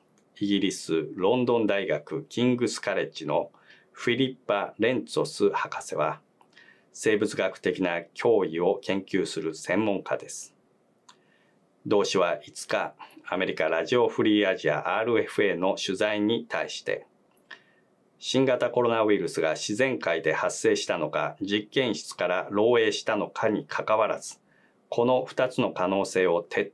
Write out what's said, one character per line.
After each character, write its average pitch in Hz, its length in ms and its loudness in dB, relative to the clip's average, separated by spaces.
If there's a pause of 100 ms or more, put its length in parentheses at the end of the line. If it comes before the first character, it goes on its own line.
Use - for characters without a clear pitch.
(380)
イ 101 80 -2
ギ 101 140 2
リ 95 120 0
ス・ 80 420 -2
ロ 95 220 2
ン 123 100 0
ド 120 120 4
ン 110 80 0
大 101 200 0
学 - 380 -4
キ - 200 -2
ン 123 120 4
グ 120 120 0
ス - 120 -8
カ 101 140 -2
レ 90 100 0
ッ - 60 -8
ジ - 140 -12
の 73 280 -2 (400)
フ - 180 -4
ィ 117 60 2
リ 131 160 0
ッ - 40 -18 (100)
パ・ 98 320 -2
レ 113 140 4
ン 123 140 -4
ツ - 140 -2
ォ 73 40 2
ス 98 260 0
博 - 320 -4
士 - 120 -12
は、 76 260 -2 (720)
生 113 240 2
物 104 200 0
学 95 200 0
的 - 260 -2
な 85 200 -2 (120)
脅 110 320 4
威 80 140 -4
を 92 220 2
研 98 180 -2
究 92 240 -2
す - 160 -8
る 80 140 -4
専 92 280 -2
門 101 200 -2
家 - 160 -4
で - 100 -18
す。 - 260 -16 (1300)
同 101 180 4
氏 95 120 0
は 87 260 2
五 - 240 -16
日、 95 280 -2 (320)
ア 90 100 -4
メ 92 80 0
リ 87 100 -2
カ 78 140 0
ラ 80 160 0
ジ 123 140 2
オ 117 100 4
フ 117 160 0
リ 104 160 6
ー 98 80 4
ア 92 80 2
ジ 80 140 0
ア 80 280 0
ア 110 40 0
ー - 20 -2
ル 117 160 2
エ - 40 0
フ - 180 0
エ 98 100 4
ー 82 40 -2
の 95 200 0
取 - 220 -4
材 107 220 0
に 113 280 0
対 - 220 -4
し - 120 -12
て、 - 240 -4 (1120)
新 131 280 2
型 123 240 2
コ 123 100 0
ロ 120 100 4
ナ 113 120 4
ウ 107 100 4
イ 98 60 4
ル 85 100 -2
ス - 140 -4
が 78 100 2
自 - 240 -4
然 127 220 0
界 85 240 -2
で 78 100 2
発 90 260 -2
生 107 180 2
し - 100 -4
た 95 100 -2
の 76 140 -4
か、 76 320 -4
実 104 280 -2
験 123 240 0
室 - 200 -12
か 90 120 -2
ら 90 240 -2
漏 113 320 4
洩 107 100 2
し - 120 -6
た 110 120 -2
の 92 120 -2
か - 220 -2
に 104 160 -2
か - 180 -6
か 110 140 2
わ 110 80 4
ら 82 120 -2
ず、 - 220 -16 (480)
こ 120 160 0
の 127 220 2
二 127 220 0
つ - 120 -4
の 101 120 0
可 90 160 0
能 95 180 2
性 92 200 2
を 87 160 2
徹 - 320 -2